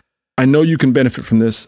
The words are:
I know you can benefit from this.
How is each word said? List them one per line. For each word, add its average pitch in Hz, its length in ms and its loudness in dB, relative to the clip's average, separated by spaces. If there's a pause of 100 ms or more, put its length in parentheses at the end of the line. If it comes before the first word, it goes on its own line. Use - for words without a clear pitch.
(380)
I 131 80 0
know 143 160 2
you 160 160 0
can 131 160 0
benefit 127 320 -2
from 113 140 0
this. 113 280 -2